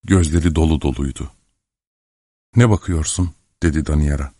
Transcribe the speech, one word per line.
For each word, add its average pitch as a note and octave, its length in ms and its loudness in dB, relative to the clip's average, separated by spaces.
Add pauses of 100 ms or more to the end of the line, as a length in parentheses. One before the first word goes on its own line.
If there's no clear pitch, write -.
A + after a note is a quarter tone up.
Gözleri E2+ 520 2
dolu D#2+ 260 2
doluydu. C2+ 500 -6 (1200)
"Ne A#2 140 6
bakıyorsun?" E2+ 640 -2 (320)
dedi D2+ 220 0
Daniyar'a. D2 540 -2